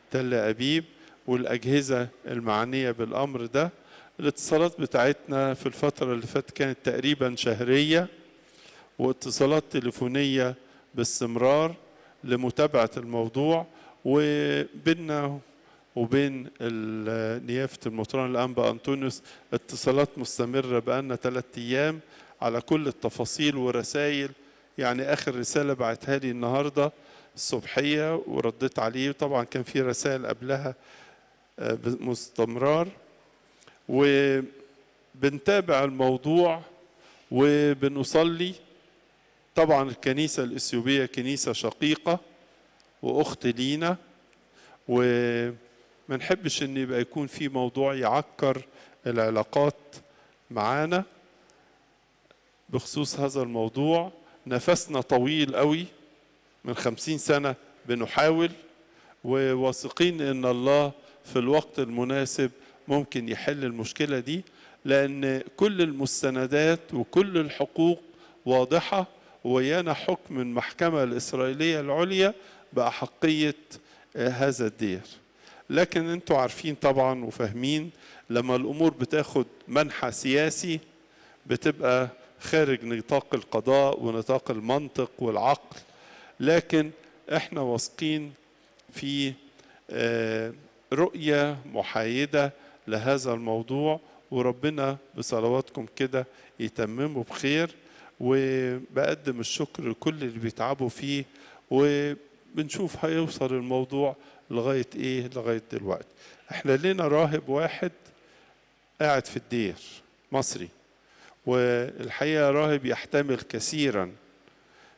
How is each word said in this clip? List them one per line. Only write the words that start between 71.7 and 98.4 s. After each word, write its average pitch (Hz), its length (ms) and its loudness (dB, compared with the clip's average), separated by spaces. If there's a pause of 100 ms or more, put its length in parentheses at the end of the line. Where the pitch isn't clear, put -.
العليا 180 540 2 (380)
بأحقية، 147 800 0 (640)
آه، 123 120 0
هذا 127 380 0
الدير. 101 340 -4 (720)
لكن 165 380 0
انتوا 170 300 0
عارفين 127 360 -2
طبعا 131 500 2
وفاهمين، 127 640 -2 (400)
لما 123 260 2
الأمور 147 340 2
بتاخد 131 560 0 (220)
منحى 127 440 0
سياسي 156 680 0 (640)
بتبقى 127 640 2 (320)
خارج 139 440 2
نطاق 117 500 -2
القضاء 135 680 2
ونطاق 117 480 -2
المنطق 123 680 -2
والعقل، 117 580 0 (640)
لكن 156 500 2 (460)
احنا 160 240 -4
واثقين 147 720 -2 (600)
في، 139 400 -2 (580)
آه، 113 640 -2 (400)
رؤية 147 640 2 (140)
محايدة 135 800 0 (360)
لهذا 123 440 0
الموضوع، 117 680 -2 (300)
وربنا 135 640 0 (180)
بصلواتكم 117 720 -2 (100)
كده 131 300 -2 (340)
يتممه 117 640 -4
بخير، 156 460 -2 (500)
وبقدم 131 1200 0